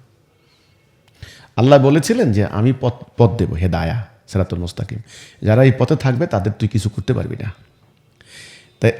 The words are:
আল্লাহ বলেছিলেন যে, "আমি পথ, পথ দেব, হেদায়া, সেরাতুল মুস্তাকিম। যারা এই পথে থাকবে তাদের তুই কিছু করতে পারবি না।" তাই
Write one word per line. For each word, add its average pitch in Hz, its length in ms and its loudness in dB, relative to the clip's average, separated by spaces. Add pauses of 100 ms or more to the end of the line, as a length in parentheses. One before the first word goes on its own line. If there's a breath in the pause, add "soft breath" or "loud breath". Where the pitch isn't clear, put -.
(1600 loud breath)
আল্লাহ 135 220 6
বলেছিলেন 151 540 2
যে, 101 120 2
"আমি 110 360 0
পথ, 123 140 -2 (220)
পথ 117 140 4
দেব, 101 220 -2
হেদায়া, 82 540 -2 (220)
সেরাতুল 90 300 -4
মুস্তাকিম। 95 400 -10 (440 loud breath)
যারা 113 220 4
এই 135 140 6
পথে 131 180 0
থাকবে 131 300 -2
তাদের 101 320 -4
তুই 110 100 -2
কিছু 104 200 -4
করতে - 240 -6
পারবি - 240 -6
না।" 104 160 -10 (1300 loud breath)
তাই 113 200 2